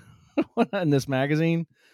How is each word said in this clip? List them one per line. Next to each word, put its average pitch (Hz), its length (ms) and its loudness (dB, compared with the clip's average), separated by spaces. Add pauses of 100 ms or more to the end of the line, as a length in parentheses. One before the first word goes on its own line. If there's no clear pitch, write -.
(380)
<laughs> - 340 -2
in 180 180 -2
this 143 200 2
magazine. 151 580 0 (260)